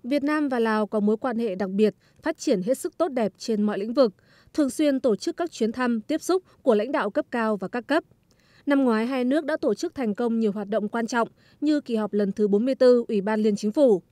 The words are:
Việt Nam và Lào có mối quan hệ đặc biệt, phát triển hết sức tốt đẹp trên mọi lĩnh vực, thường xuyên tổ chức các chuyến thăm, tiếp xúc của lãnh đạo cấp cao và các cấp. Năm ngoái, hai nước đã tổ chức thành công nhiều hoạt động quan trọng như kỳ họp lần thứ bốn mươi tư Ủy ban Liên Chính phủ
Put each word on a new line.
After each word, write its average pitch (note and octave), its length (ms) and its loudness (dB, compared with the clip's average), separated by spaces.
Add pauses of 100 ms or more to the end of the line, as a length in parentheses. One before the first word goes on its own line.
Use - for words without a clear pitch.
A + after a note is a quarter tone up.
Việt C4+ 200 -2
Nam D4 260 0
và B3 100 -2
Lào G#3+ 280 0
có G#3+ 120 -2
mối G#3+ 180 2
quan A#3+ 200 -4
hệ A3+ 180 -4
đặc F#3+ 140 -6
biệt, G3 260 2 (280)
phát E4 140 -2
triển A3 240 0
hết A#3 160 0
sức - 200 -10
tốt E4+ 100 2
đẹp A#3+ 300 -2
trên G#3+ 240 -2
mọi G#3 160 0
lĩnh A3 160 -6
vực, A#3 200 4 (400)
thường C#4+ 160 2
xuyên C#4+ 300 0
tổ A3 160 2
chức - 220 -6
các E4+ 140 -4
chuyến A3 200 -2
thăm, A#3+ 300 -2
tiếp D#4 200 -4
xúc F#4 220 -2 (180)
của A#3+ 140 4
lãnh A3 160 -2
đạo B3 180 -2
cấp - 220 -2
cao A3 260 0
và F#3 100 -8
các A#3+ 200 -8
cấp. D#4+ 160 0 (600)
Năm C#4 180 2
ngoái, A3+ 220 2
hai B3+ 180 -2
nước C#4 220 0
đã D4+ 160 -4
tổ C4 120 0
chức E4 220 -6
thành A3 200 -4
công A#3 240 -2
nhiều A3 120 0
hoạt G3+ 160 -8
động G#3 220 -2
quan A#3 180 -4
trọng A#3 200 0 (340)
như D4 200 2
kỳ A#3 140 -6
họp G#3+ 180 -2
lần G#3 180 0
thứ G#3 160 0
bốn G3+ 180 2
mươi C4+ 100 0
tư B3 320 6
Ủy G#3+ 140 0
ban G#3+ 180 -2
Liên G#3+ 160 2
Chính G#3 160 -4
phủ A#3 300 4 (100)